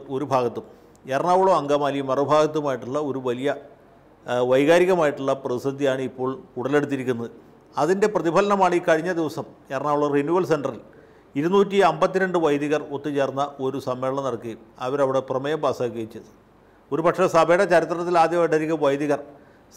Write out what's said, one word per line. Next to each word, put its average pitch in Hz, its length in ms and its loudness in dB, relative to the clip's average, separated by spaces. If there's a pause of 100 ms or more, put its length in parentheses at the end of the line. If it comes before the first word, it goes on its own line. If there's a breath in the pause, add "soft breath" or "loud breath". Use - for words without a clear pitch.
ഒരു 135 160 -4
ഭാഗത്തും 123 380 -2 (420 loud breath)
എറണാകുളം 180 500 2
അങ്കമാലി 143 460 0
മറുഭാഗത്തുമായിട്ടുള്ള 139 1000 0
ഒരു 139 200 -4
വലിയ, 127 360 -2 (720)
ആ, 123 120 0
വൈകാരികമായിട്ടുള്ള 143 920 4
പ്രതിസന്ധിയാണ് 135 680 -2
ഇപ്പോൾ 127 420 -6 (140)
ഉടലെടുത്തിരിക്കുന്നത്. 127 760 -2 (460)
അതിൻ്റെ 196 300 2
പ്രതിഫലനമാണ് 185 680 2
ഈ 170 40 2
കഴിഞ്ഞ 170 340 0
ദിവസം 156 300 -4 (280)
എറണാകുളം 147 420 -2
റിന്യൂവൽ 156 320 0
സെൻറ്ററിൽ 135 340 -2 (560 loud breath)
ഇരുന്നൂറ്റി 196 440 2
അമ്പത്തിരണ്ട് 180 580 2
വൈദികർ 147 440 0
ഒത്തുചേർന്ന 139 800 -4
ഒരു 131 200 -4
സമ്മേളനം 131 440 -4
നടക്കുകയും 117 360 -8 (200)
അവരവിടെ 135 400 0
പ്രമേയം 139 420 -4
പാസ്സാക്കുകയും 117 500 -4
ചെയ്തത്. - 220 -20 (580 soft breath)
ഒരുപക്ഷേ 165 360 2
സഭയുടെ 165 380 4
ചരിത്രത്തിൽ 170 520 2
ആദ്യമായിട്ടായിരിക്കും 160 640 2
വൈദികർ 143 400 0 (580 loud breath)